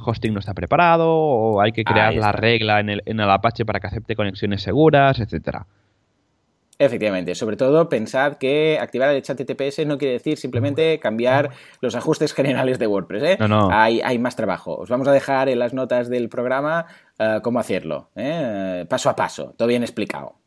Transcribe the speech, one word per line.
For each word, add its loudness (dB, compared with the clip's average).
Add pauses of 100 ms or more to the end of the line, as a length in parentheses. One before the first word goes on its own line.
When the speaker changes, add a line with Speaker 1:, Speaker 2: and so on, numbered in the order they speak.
Speaker 1:
hosting -2
no -4
está -10
preparado, 2
o 2
hay 4
que -2
crear 4
Speaker 2:
Ahí 0
Speaker 1:
la 0
Speaker 2:
está. 0
Speaker 1:
regla 2
en -2
el, -4
en -4
el 2
Apache 2
para -4
que -10
acepte -6
conexiones -4
seguras, 4
etcétera. -6 (1120)
Speaker 2:
Efectivamente. 0
Sobre -4
todo, 2
pensad -2
que 0
activar 0
el 2
H -6
T -8
T -6
P -4
S -4
no -2
quiere -2
decir -4
simplemente 0
cambiar 0 (300)
los -4
ajustes 0
generales 0
de 0
WordPress, -2
¿eh? 2
Speaker 1:
No, 2
no. 4
Speaker 2:
Hay, 4
hay 0
más -2
trabajo. -4
Os -12
vamos 0
a 6
dejar 2
en 0
las -2
notas -2
del -2
programa, -2 (320)
eh, 0
cómo 0
hacerlo, -4
¿eh? -6
Paso 0
a -4
paso. -6
Todo 0
bien 2
explicado. -8 (100)